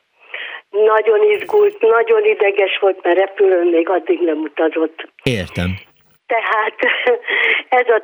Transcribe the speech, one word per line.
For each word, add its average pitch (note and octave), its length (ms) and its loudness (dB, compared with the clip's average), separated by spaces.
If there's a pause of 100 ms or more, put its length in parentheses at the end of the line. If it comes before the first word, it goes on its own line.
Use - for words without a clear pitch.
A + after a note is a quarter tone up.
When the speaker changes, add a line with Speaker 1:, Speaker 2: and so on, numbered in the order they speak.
(680)
Speaker 1:
nagyon G#3+ 520 2 (100)
izgult, G#4 500 0
nagyon A4 440 2
ideges G3+ 540 0
volt, F#3+ 240 0
mert F3 140 2
repülőn F#3+ 500 2
még E3+ 220 2
addig F3 320 -2
nem D#3+ 160 0
utazott. D#3 680 -4 (160)
Speaker 2:
Értem. F#2 460 -4 (580)
Speaker 1:
Tehát A3 480 -4 (540)
<laughs> - 520 -2
ez B3 60 -4
a - 160 2